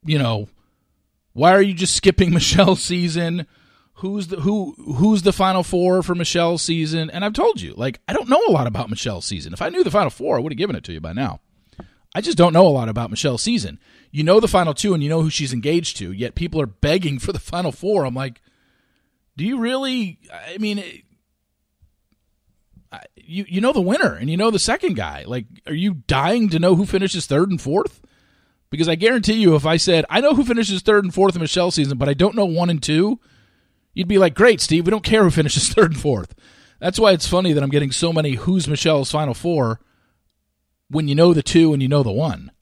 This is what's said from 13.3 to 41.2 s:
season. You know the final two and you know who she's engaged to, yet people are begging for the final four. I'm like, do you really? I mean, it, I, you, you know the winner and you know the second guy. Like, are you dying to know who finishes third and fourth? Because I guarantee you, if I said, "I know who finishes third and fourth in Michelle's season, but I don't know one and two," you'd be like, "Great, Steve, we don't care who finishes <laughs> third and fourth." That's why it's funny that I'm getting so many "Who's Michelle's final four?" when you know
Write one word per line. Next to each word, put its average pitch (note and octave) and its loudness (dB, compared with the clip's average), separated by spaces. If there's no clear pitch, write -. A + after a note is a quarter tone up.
season. C3 -4
You D3 -4
know F3+ 6
the A3 0
final E3+ 2
two G3+ 0
and D#3+ 0
you C#3+ -2
know D#3+ 0
who D#3 2
she's C#3 -6
engaged D3 -2
to, F#2 -10
yet G#2+ -8
people D#3+ -4
are C#3+ 0
begging C#3+ -2
for F3+ -8
the G3 -6
final F3 -6
four. F#3+ -2
I'm B2 -6
like, C3 -10
do E3 -6
you B3 -4
really? B3 -4
I E3 -16
mean, G#3 -4
it, F3 -18
I, - -20
you, F3 -12
you F3+ -4
know B3+ 2
the B3+ 2
winner G#3+ 0
and A2+ -6
you E3 -2
know G#3+ 2
the G#3+ 0
second A#3+ -2
guy. D2 -8
Like, A#2+ -8
are D3+ -8
you F3+ -2
dying F3+ 0
to E3 0
know F#3 6
who F#3 2
finishes F#3 -2
third F3 2
and F3 -4
fourth? - -4
Because D#3+ -2
I E3 2
guarantee G#3+ 2
you, G3+ 6
if C#3+ 2
I E3 2
said, E3 2
"I F3+ 0
know C#4+ 4
who C4+ 2
finishes A3+ -2
third G#3 4
and F3 -4
fourth F#3+ 2
in F3 -4
Michelle's F3 -2
season, C#3 0
but C#3 0
I C#3+ 0
don't G3 2
know G#3 2
one F3 0
and D#3 -2
two," F#3+ 0
you'd F3+ -4
be G3 2
like, F3+ 6
"Great, G#3+ 4
Steve, E3 0
we F#3 2
don't G#3+ -2
care A3 4
who F3+ 6
finishes D3+ 0
<laughs> - -8
third F#3 4
and C#3 -6
fourth." A2+ -4
That's F#3 -4
why G#3+ 6
it's E3+ 0
funny F3+ 0
that D3 0
I'm C#3 -2
getting C#3+ 0
so E3 -2
many D#3 0
"Who's D#3+ -2
Michelle's D3 0
final D3+ -2
four?" C3+ -2
when D3+ -2
you C#3 0
know E3+ 6